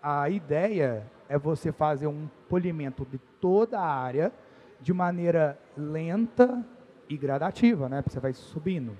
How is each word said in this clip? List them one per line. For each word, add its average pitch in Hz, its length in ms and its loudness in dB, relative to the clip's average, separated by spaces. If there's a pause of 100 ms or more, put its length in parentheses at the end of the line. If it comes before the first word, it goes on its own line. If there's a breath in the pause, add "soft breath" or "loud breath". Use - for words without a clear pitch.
A 143 280 -2
ideia 151 760 0 (220)
é 143 100 -2
você 156 340 -2
fazer 151 340 -2
um 151 240 -6 (180)
polimento 160 560 -4
de 131 140 -12 (240)
toda 208 380 2
a 180 80 -2
área 139 440 -2 (480 loud breath)
de 143 140 -2
maneira 170 640 0 (180)
lenta 202 880 4 (460)
e 151 80 -6
gradativa, 143 720 2
né? 139 140 -4
Porque - 100 -4
você 139 60 -6
vai 131 140 -2
subindo. 151 680 -6